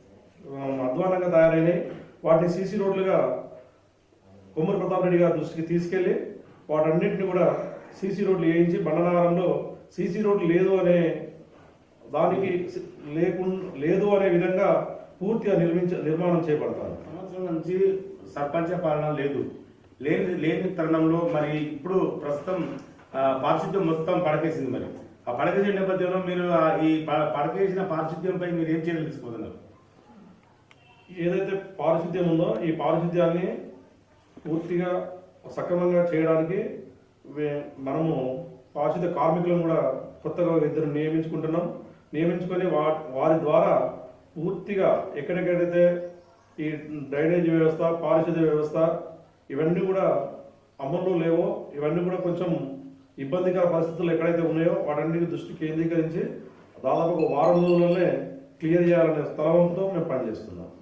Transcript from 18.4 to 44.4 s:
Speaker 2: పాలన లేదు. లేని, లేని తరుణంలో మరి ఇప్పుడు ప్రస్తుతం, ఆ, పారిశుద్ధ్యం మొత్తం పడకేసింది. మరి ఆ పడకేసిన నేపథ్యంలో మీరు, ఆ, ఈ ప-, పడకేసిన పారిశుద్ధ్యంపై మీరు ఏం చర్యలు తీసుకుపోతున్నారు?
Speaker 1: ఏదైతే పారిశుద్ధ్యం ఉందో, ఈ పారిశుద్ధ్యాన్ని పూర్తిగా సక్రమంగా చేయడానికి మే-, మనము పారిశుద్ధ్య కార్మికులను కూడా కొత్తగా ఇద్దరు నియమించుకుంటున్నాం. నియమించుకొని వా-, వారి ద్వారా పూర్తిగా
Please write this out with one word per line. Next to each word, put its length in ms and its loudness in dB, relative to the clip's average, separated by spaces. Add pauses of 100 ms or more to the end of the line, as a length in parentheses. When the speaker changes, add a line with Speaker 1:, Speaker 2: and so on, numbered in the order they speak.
Speaker 2:
పాలన 360 0
లేదు. 300 -2 (580)
లేని, 340 0
లేని 320 -2
తరుణంలో 640 0
మరి 260 -2
ఇప్పుడు 680 -2
ప్రస్తుతం, 540 -6 (380)
ఆ, 280 2
పారిశుద్ధ్యం 420 0
మొత్తం 420 0
పడకేసింది. 420 -2
మరి 140 -6 (440)
ఆ 40 -2
పడకేసిన 480 0
నేపథ్యంలో 460 0
మీరు, 220 -2
ఆ, 320 2
ఈ 260 2
ప-, 300 0
పడకేసిన 460 0
పారిశుద్ధ్యంపై 680 -4
మీరు 200 -2
ఏం 60 0
చర్యలు 280 -2
తీసుకుపోతున్నారు? 480 -10 (1700)
Speaker 1:
ఏదైతే 440 0 (180)
పారిశుద్ధ్యం 480 0
ఉందో, 360 2
ఈ 80 0
పారిశుద్ధ్యాన్ని 840 0 (880)
పూర్తిగా 640 -2 (440)
సక్రమంగా 480 2 (100)
చేయడానికి 640 0 (480)
మే-, 360 -4 (160)
మనము 680 -2 (300)
పారిశుద్ధ్య 360 -2
కార్మికులను 500 2
కూడా 320 0 (280)
కొత్తగా 340 0
ఇద్దరు 280 2
నియమించుకుంటున్నాం. 880 -2 (400)
నియమించుకొని 520 0
వా-, 520 -2
వారి 220 4
ద్వారా 580 2 (380)
పూర్తిగా 680 0 (100)